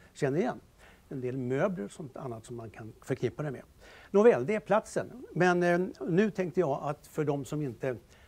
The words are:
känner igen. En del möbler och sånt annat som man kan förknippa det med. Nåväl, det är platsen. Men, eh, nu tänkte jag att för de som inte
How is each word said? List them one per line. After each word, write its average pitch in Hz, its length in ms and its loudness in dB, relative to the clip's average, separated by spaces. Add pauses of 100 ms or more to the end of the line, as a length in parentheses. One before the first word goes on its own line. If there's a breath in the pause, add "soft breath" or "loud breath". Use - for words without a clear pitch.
(140 loud breath)
känner 143 260 0
igen. 240 200 -2 (500 loud breath)
En 131 120 -8
del 123 160 -4
möbler 160 480 -2
och 190 60 -14
sånt - 260 -14
annat 117 280 -10
som 120 100 -12
man 113 140 -12
kan 110 320 -16
förknippa 131 420 -4
det 143 80 -4
med. 123 100 -10 (500 loud breath)
Nåväl, 196 340 8
det 214 100 0
är 208 40 -2
platsen. 208 720 -2
Men, 175 300 4
eh, 175 160 4 (280)
nu 190 240 4
tänkte 185 280 -2
jag 156 240 0
att 147 240 -6
för - 160 -4
de 143 220 -2
som 151 160 -4
inte 131 360 -4 (300 loud breath)